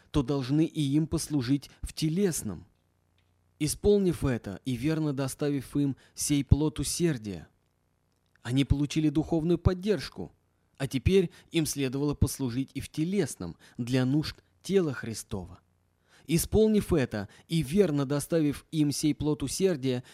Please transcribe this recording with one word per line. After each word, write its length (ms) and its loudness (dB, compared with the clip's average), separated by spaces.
то 140 0
должны 420 0
и 160 -4
им 240 2
послужить 640 -2
в 100 -10
телесном. 720 -2
Исполнив 680 2
это 400 -2
и 100 0
верно 380 -2
доставив 640 -4
им 180 0
сей 280 0
плод 360 4
усердия, 680 -4
они 240 0
получили 440 0
духовную 500 0
поддержку, 760 -2
а 100 -4
теперь 420 4
им 140 2
следовало 500 -2
послужить 580 -2
и 80 -8
в 80 -12
телесном, 680 -4
для 280 0
нужд 380 0
тела 280 0
Христова. 720 -10
Исполнив 680 2
это 380 0
и 140 0
верно 440 2
доставив 680 -2
им 200 2
сей 220 0
плод 300 -2
усердия, 600 -2